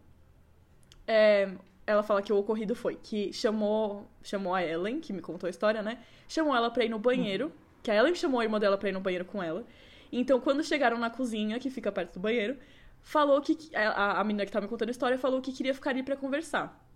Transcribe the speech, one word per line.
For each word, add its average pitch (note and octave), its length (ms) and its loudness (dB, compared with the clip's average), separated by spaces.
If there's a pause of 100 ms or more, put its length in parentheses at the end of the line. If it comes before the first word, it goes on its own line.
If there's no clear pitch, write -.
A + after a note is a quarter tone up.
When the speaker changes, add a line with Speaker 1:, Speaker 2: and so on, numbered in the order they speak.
(1080)
Speaker 1:
é, G#3+ 440 6 (360)
ela G#3 160 4
fala G3+ 200 2
que G#3+ 100 -4
o G3+ 40 4
ocorrido G#3+ 380 0
foi F3+ 220 -4
que G#3 360 -4
chamou, G#3+ 760 -2 (140)
chamou F#3+ 320 -4
a F3+ 100 0
Ellen, F#3 360 -4
que - 120 -10
me F3+ 80 -6
contou E3+ 260 -10
a E3+ 40 -2
história, G#3+ 320 0
né? A3 160 -6 (300)
Chamou D4+ 260 0
ela A#3 160 2
pra A#3+ 140 2
ir A3+ 40 2
no A3+ 100 -4
banheiro, A#3+ 480 0
Speaker 2:
Uhum. E4+ 60 -10 (300)
Speaker 1:
que - 80 -4
a G#3 60 2
Ellen C#4+ 180 6
chamou C4+ 260 0
a A3+ 40 2
irmã G#3+ 140 0
dela G3 180 4
pra G3+ 120 -4
ir F#3+ 40 0
no F#3+ 80 -6
banheiro F3+ 240 -2
com F#3+ 180 -6
ela. E3+ 220 -4 (480)
Então, B3 280 2
quando C#4 220 2
chegaram B3 360 2
na A#3 120 -2
cozinha, A3 480 -4
que C4 120 -6
fica A3 200 -4
perto F3+ 240 -6
do F#3 60 -12
banheiro, A3+ 360 -2 (440)
falou D4 400 4
que, D#4 160 0 (180)
a, G#3+ 140 2
a, G3+ 320 2
a G3+ 40 0
menina G#3 200 0
que F#3+ 80 -6
tava G#3 140 -2
me - 40 -14
contando A3+ 180 -4
a B3 40 -4
história B3+ 260 0
falou C4 220 0
que C4 120 -6
queria C4 220 -2
ficar C#4 160 -4
ali C4 120 -2
pra C4+ 140 -4
conversar. C4+ 680 -4 (120)